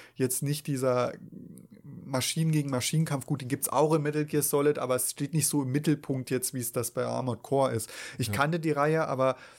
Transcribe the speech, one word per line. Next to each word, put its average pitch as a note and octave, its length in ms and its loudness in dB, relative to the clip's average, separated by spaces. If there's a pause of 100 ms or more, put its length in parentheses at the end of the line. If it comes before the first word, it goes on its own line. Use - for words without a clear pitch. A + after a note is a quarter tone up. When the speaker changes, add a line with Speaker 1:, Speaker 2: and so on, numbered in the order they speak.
(140)
Speaker 1:
jetzt B2+ 280 0
nicht D3 240 -4
dieser B2+ 460 0 (920)
Maschinen D#3 460 0
gegen C#3+ 180 2
Maschinenkampf, C#3+ 560 0
gut, C3 160 -2
den B2+ 60 -8
gibt's B2+ 200 -2
auch D3+ 240 4
in D#3+ 80 6
Metal D3+ 240 0
Gear D3+ 180 2
Solid, D3 360 2
aber B2+ 180 0
es - 140 -2
steht D3 240 -4
nicht D3 120 2
so D3 160 0
im B2+ 100 -2
Mittelpunkt C#3+ 580 0
jetzt, B2+ 240 -2
wie B2+ 60 -4
es A#2 120 -6
das A#2+ 180 -2
bei B2 140 -4
Armored A#2+ 380 -4
Core C3+ 300 2
ist. A2+ 180 -4 (260)
Ich A#2+ 120 -2
Speaker 2:
Ja. G#2 60 -4
Speaker 1:
kannte D#3 260 2
die D#3+ 100 0
Reihe, D3+ 380 4
aber C3 280 2 (220)